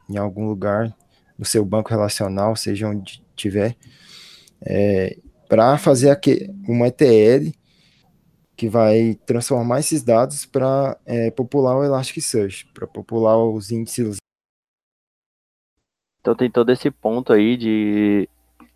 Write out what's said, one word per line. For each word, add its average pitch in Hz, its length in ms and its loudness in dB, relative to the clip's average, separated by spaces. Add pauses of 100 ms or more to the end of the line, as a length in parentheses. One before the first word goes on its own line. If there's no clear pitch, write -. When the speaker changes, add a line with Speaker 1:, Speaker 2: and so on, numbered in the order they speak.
Speaker 1:
em 101 80 -10
algum 104 320 -6
lugar, 104 420 -4 (480)
no - 60 -12
seu 107 220 0
banco 107 240 -4
relacional, 104 680 -2
seja 107 320 -6
onde 101 340 -10 (140)
tiver, 104 400 -4 (880)
é, 95 560 0 (280)
pra 117 300 4
fazer 139 320 2
aque-, 139 420 2 (160)
uma 120 200 0
E 127 40 0
T - 140 2
L 123 500 4 (1000)
que 117 120 -6
vai 113 580 2
transformar 120 540 -2
esses 156 240 -4
dados 123 420 2
pra, 135 580 -2
é, 117 280 -2
popular 131 440 0
o 139 60 0
Elasticsearch, 131 880 -4
pra - 140 -14
popular 110 500 0
os 110 360 -2
índices. 113 460 -6 (2000)
Speaker 2:
Então 113 160 0
tem 127 120 0
todo 117 220 2
esse 127 180 0
ponto 123 440 -2
aí 110 240 4
de 104 720 0 (480)